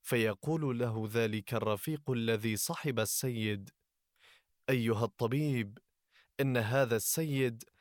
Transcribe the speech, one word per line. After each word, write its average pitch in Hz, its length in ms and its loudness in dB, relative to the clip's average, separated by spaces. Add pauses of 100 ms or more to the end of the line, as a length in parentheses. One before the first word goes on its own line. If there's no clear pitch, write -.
فيقول 127 760 0
له 113 320 -2
ذلك 107 420 0
الرفيق 113 580 -2
الذي 113 440 0
صحب 131 440 -2
السيد: 107 680 -2 (1000)
"أيها 117 340 2
الطبيب، 120 720 0 (640)
إن 135 180 2
هذا 117 380 2
السيد 131 680 0 (180)